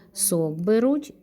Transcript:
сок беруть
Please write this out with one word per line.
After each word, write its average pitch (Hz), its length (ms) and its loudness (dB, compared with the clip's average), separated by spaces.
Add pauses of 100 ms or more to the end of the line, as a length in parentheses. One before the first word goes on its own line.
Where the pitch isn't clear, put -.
(140)
сок 160 460 -2
беруть 233 640 0